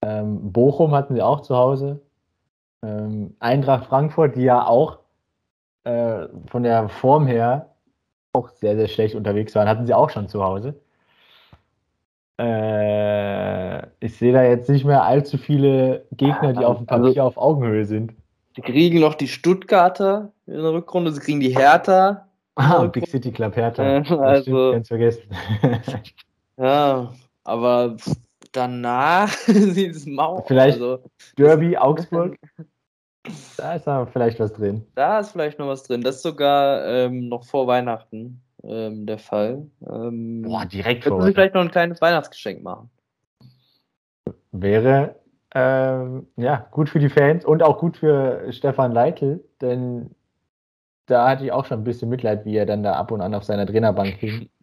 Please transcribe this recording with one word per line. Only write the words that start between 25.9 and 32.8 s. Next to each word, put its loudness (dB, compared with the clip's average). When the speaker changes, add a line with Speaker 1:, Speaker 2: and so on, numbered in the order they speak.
Speaker 1:
<laughs> -18
Speaker 2:
ja, 0
aber 0
danach 0
<laughs> -8
sieht 2
es -16
mau. -4
Speaker 1:
Vielleicht 6
Speaker 2:
Also, -6
Speaker 1:
Derby 6
Speaker 2:
das 0
Speaker 1:
Augsburg? 0
Speaker 2:
<laughs> -20